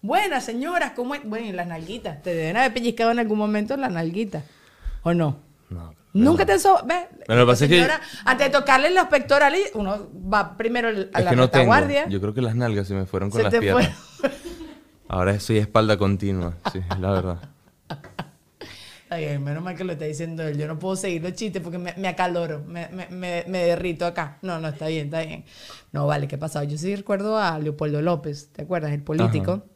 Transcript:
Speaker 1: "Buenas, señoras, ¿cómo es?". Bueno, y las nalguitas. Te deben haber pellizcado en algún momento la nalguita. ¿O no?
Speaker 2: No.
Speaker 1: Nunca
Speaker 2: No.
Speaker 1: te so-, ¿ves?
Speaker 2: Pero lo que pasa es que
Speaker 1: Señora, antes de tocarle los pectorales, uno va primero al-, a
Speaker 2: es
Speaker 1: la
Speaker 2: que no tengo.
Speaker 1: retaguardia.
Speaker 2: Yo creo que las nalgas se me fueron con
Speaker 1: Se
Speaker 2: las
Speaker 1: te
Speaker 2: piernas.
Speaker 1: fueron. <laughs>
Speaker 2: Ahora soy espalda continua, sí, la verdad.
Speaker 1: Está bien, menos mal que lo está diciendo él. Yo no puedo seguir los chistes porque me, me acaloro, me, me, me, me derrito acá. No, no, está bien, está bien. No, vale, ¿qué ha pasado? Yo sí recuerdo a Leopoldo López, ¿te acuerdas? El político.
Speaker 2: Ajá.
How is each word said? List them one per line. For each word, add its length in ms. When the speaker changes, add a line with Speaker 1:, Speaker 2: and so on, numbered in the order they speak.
Speaker 1:
"Buenas, 420
señoras, 540
¿cómo 180
es?". 80
Bueno, 240
y 60
las 120
nalguitas. 580
Te 120
deben 220
haber 160
pellizcado 380
en 80
algún 180
momento 400
la 100
nalguita. 560
¿O 100
no? 240
Speaker 2:
No. 260
Speaker 1:
Nunca 320
Speaker 2:
No. 40
Speaker 1:
te 120
so-, 260
¿ves? 200
Speaker 2:
Pero 140
lo 60
que 80
pasa 100
es 60
que 80
Speaker 1:
Señora, 240
antes 220
de 40
tocarle 380
los 160
pectorales, 720
uno 340
va 280
primero 320
al-, 240
a 60
Speaker 2:
es 40
Speaker 1:
la 80
Speaker 2:
que 60
no 120
tengo. 240
Speaker 1:
retaguardia. 360
Speaker 2:
Yo 100
creo 140
que 80
las 140
nalgas 340
se 40
me 120
fueron 240
con 80
Speaker 1:
Se 60
Speaker 2:
las 100
Speaker 1:
te 80
Speaker 2:
piernas. 260
Speaker 1:
fueron. 180
<laughs> 360
Speaker 2:
Ahora 320
soy 200
espalda 380
continua, 580
sí, 80
la 120
verdad. 260
Speaker 1:
Está 120
bien, 220
menos 220
mal 140
que 80
lo 80
está 100
diciendo 400
él. 140
Yo 100
no 120
puedo 180
seguir 260
los 100
chistes 280
porque 160
me, 180
me 140
acaloro, 580
me, 220
me, 180
me, 400
me 120
derrito 460
acá. 360
No, 180
no, 80
está 200
bien, 180
está 160
bien. 240
No, 120
vale, 220
¿qué 80
ha 40
pasado? 260
Yo 120
sí 160
recuerdo 440
a 200
Leopoldo 440
López, 500
¿te 120
acuerdas? 280
El 120
político. 500
Speaker 2:
Ajá. 100